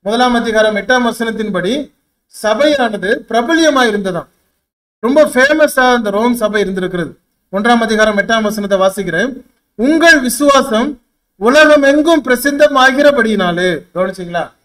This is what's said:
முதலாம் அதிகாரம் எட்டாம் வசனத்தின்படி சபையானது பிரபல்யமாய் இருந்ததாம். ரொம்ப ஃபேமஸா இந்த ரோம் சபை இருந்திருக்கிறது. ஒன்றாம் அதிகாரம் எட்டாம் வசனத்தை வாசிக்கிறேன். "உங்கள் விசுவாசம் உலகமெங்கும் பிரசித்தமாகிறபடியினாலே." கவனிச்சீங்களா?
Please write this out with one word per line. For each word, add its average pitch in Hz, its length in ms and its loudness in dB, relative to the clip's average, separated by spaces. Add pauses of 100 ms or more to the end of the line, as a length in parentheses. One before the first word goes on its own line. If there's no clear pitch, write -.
முதலாம் 240 340 0
அதிகாரம் 214 420 0
எட்டாம் 247 300 0
வசனத்தின்படி 220 840 -6 (500)
சபையானது 220 760 0 (100)
பிரபல்யமாய் 269 640 0
இருந்ததாம். 190 360 -6 (760)
ரொம்ப 285 220 4
ஃபேமஸா 269 720 2
இந்த 208 140 -4
ரோம் 226 240 0
சபை 214 260 -2
இருந்திருக்கிறது. 180 580 -4 (340)
ஒன்றாம் 226 260 0
அதிகாரம் 214 400 0
எட்டாம் 220 240 -2
வசனத்தை 202 360 -2
வாசிக்கிறேன். 190 600 -2 (340)
"உங்கள் 302 460 2
விசுவாசம் 269 800 0 (340)
உலகமெங்கும் 294 880 4
பிரசித்தமாகிறபடியினாலே." 254 1700 0
கவனிச்சீங்களா? 175 560 -6 (140)